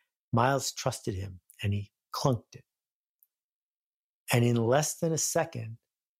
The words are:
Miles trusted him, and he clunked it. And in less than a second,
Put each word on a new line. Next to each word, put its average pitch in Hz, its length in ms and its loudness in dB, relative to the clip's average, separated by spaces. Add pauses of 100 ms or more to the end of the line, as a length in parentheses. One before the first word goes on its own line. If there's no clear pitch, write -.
(320)
Miles 131 400 2
trusted - 420 -6
him, 92 260 -8 (220)
and 101 100 0
he 101 180 -4 (240)
clunked - 400 -2
it. - 100 -20 (1700)
And 120 120 6
in 120 120 4
less 123 380 2
than 165 180 -2
a 151 60 0
second, 117 600 -4 (420)